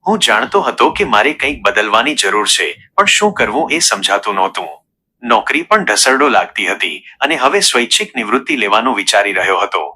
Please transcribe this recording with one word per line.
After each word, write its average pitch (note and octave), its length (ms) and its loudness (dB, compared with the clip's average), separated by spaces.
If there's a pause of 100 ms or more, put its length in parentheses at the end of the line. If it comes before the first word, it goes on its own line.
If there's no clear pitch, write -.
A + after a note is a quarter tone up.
હું G#3 140 0
જાણતો G3+ 420 2
હતો C#3+ 300 0
કે - 140 -2
મારે B2 280 2
કંઈક C#3 280 -4
બદલવાની G#2 540 0
જરૂર G2+ 320 0
છે, D#2+ 220 0 (260)
પણ G3+ 100 2
શું G#3 280 2
કરવું A#2+ 380 -2
એ D3+ 80 0
સમજાતું G2+ 560 -2
નહોતું. F#2+ 340 -2 (540)
નોકરી A#2+ 400 0
પણ G#3 200 2
ઢસરડો C3 460 2
લાગતી G2 380 0
હતી F#2 360 -6 (180)
અને C#3+ 140 0
હવે D3 240 2
સ્વૈચ્છિક - 560 0
નિવૃત્તિ B2 400 -2
લેવાનું A2+ 400 0
વિચારી G2+ 380 0
રહ્યો F#2+ 260 0
હતો. G2 240 -2 (120)